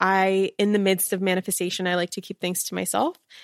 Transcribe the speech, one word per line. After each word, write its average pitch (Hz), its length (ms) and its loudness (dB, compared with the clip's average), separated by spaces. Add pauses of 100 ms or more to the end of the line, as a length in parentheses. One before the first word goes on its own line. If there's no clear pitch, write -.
I, 190 580 2
in 208 140 2
the 208 80 4
midst 190 320 2
of 190 100 -2
manifestation, 185 640 -2
I 180 80 0
like 175 160 0
to - 100 -10
keep - 200 -12
things 180 240 -4
to - 100 -8
myself, 202 420 -2 (280)